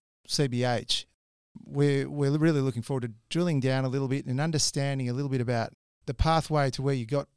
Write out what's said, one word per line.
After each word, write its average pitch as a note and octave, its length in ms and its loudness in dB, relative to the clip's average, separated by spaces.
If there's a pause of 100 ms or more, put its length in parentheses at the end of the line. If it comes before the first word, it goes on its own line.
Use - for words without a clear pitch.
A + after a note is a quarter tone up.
(280)
C C#3+ 200 0
B B2 160 -2
H, - 420 -2 (600)
we're, C#3 440 2
we're C#3+ 280 0
really D3+ 240 4
looking B2+ 200 0
forward C3+ 200 -4
to B2 100 -6 (180)
drilling E3 300 2
down C3 240 2
a C3 60 0
little C3+ 180 -2
bit - 180 -2
and B2+ 140 -2
understanding C#3 720 0
a A#2+ 40 -2
little C#3 160 -4
bit C3 120 -2
about A#2 300 -2 (340)
the C#3 80 -6
pathway D#3 560 2
to C3+ 120 -6
where C#3 120 0
you B2 120 -4
got C#3 320 -2